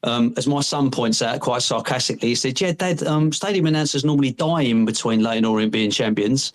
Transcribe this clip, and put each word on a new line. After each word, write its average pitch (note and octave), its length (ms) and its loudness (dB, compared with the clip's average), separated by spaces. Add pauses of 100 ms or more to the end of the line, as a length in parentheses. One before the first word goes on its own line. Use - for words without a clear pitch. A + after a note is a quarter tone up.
um, A#2 340 0
as B2+ 100 -2
my C#3+ 140 0
son C#3 300 0
points A2+ 300 -2
out A#2 200 -2
quite B2 220 -2
sarcastically, A#2 640 -2
he A#2+ 60 2
said, C3 260 -2
Yeah, F#3 120 0
Dad, F3 300 -2
um, D#3 300 2
stadium G3 340 0
announcers D3+ 380 0
normally C#3+ 280 2
die D#3+ 300 0
in A#2 220 4
between A2+ 380 0
Leyton A2+ 220 2
Orient A2 280 2
being A2 180 0
champions. A2 640 0